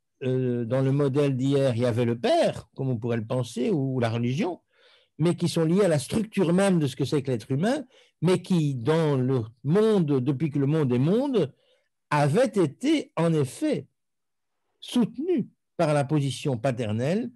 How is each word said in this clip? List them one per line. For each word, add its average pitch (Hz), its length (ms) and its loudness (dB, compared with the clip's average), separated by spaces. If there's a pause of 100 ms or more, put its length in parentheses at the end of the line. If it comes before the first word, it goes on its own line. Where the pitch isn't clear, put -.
(240)
euh, 127 420 -2
dans 127 160 0
le 135 100 2
modèle 139 460 2
d'hier, 135 380 0
il 117 80 0
y - 20 0
avait 120 200 0
le 117 140 -2
père, 285 560 0
comme 135 140 -4
on 123 80 -2
pourrait 117 200 -4
le 110 100 -6
penser, 127 420 -4
ou, 135 260 -2
ou 127 40 -2
la 117 100 0
religion, 131 520 -2 (580)
mais 170 160 2
qui 175 120 -2
sont 165 160 0
liées 185 220 2
à 175 40 2
la 147 100 2
structure 196 540 -2
même 190 260 4
de 147 80 0
ce 131 80 -6
que 139 100 -2
c'est 147 160 -2
que 135 80 -6
l'être 123 220 -4
humain, 226 340 -2 (360)
mais 180 200 2
qui, 160 320 0
dans 147 440 2
le 127 260 0 (220)
monde, 175 560 2
depuis 143 280 -2
que 147 80 -4
le 139 80 2
monde 143 280 2
est 120 40 2
monde, 202 560 0 (560)
avaient 151 360 2
été 226 720 0
en 165 160 2
effet 160 540 -2 (920)
soutenues 254 680 -2 (260)
par 151 180 0
la 143 120 2
position 139 520 -2
paternelle 127 800 -4